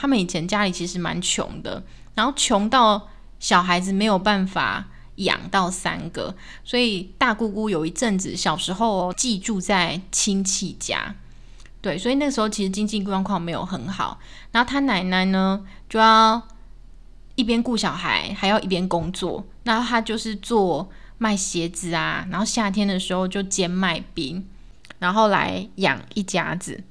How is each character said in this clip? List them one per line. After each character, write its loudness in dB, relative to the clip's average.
他 -2
们 4
以 4
前 -2
家 0
里 2
其 -4
实 -6
蛮 -4
穷 -2
的， -8
然 0
后 0
穷 2
到 4
小 4
孩 2
子 -2
没 2
有 4
办 2
法 -2
养 2
到 2
三 -4
个， -6
所 0
以 0
大 4
姑 -2
姑 -2
有 0
一 -2
阵 0
子 -4
小 0
时 -2
候 2
哦， 0
寄 -2
住 -4
在 2
亲 0
戚 -2
家。 -4
对， -2
所 -2
以 2
那 0
时 -2
候 2
其 -2
实 0
经 -2
济 -4
状 0
况 -2
没 -4
有 -4
很 -6
好。 -6
然 4
后 -8
他 0
奶 2
奶 2
呢， 2
就 0
要 8
一 2
边 2
顾 0
小 0
孩， -2
还 2
要 6
一 -6
边 0
工 -2
作。 -4
那 2
他 2
就 -2
是 -4
做 2
卖 2
鞋 -2
子 -6
啊， -2
然 -2
后 0
夏 0
天 2
的 0
时 -4
候 0
就 -4
煎 0
麦 0
冰， -6
然 0
后 6
来 0
养 0
一 -2
家 -2
子。 -8